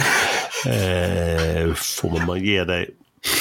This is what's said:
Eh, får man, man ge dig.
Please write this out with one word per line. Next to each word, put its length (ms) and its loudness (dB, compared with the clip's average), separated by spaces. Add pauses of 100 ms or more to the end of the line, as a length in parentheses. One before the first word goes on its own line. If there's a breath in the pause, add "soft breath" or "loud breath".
(680 loud breath)
Eh, 1080 2
får 360 -4
man, 160 0
man 180 -2
ge 200 2
dig. 260 -2 (500 loud breath)